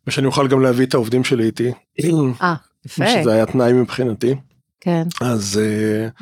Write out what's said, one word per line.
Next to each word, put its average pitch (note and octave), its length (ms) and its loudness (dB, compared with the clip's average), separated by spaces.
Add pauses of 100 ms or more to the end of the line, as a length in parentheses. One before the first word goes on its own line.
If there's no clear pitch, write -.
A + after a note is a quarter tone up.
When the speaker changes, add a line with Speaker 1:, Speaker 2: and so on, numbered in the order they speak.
Speaker 1:
ושאני C3+ 200 0
אוכל C3+ 220 2
גם C3+ 140 4
להביא B2+ 240 2
את - 80 -2
העובדים B2 300 0
שלי A#2 200 0
איתי, A#2 280 -2 (680)
Speaker 2:
אה, F3 120 0 (320)
יפה. - 200 -4
Speaker 1:
שזה F3 260 2
היה A2 140 4
תנאי B2 260 2
מבחינתי. B2 640 0 (460)
Speaker 2:
כן. E3+ 220 -2 (180)
Speaker 1:
אז, G#2+ 420 -2
אה, G#2+ 460 -2 (140)